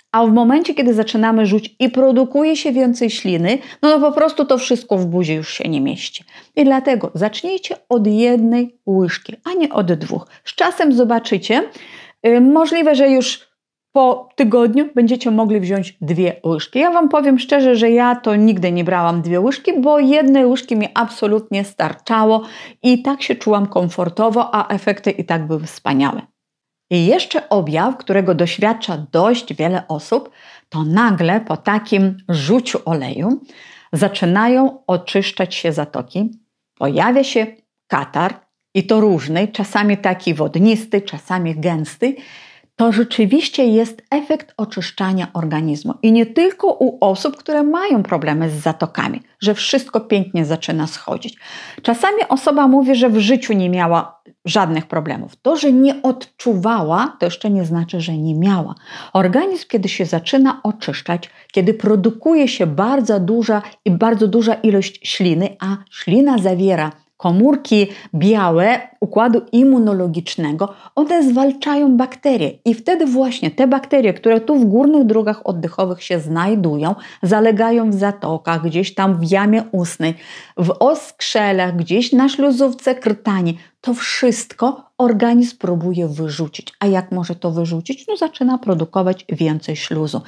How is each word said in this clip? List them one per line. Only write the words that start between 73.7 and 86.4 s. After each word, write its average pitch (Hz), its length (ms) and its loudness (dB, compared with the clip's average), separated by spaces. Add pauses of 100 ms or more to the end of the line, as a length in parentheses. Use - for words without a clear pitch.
które 226 260 2
tu 277 180 0
w 247 60 4
górnych 277 400 4
drogach 214 420 0
oddechowych 180 560 -4
się 175 180 -4
znajdują, 165 760 -2 (280)
zalegają 220 680 2
w 202 40 0
zatokach, 170 680 -4
gdzieś 170 320 -4
tam 196 260 2
w 165 100 -2
jamie 208 320 2 (100)
ustnej, 170 420 -4 (420)
w 180 240 0
oskrzelach, 202 960 -2
gdzieś 175 360 -2
na 262 160 4
śluzówce 269 680 0
krtani, 196 640 -2 (220)
to 247 140 -4
wszystko - 1040 -4
organizm 240 600 2
próbuje 175 500 -2
wyrzucić. 151 720 -8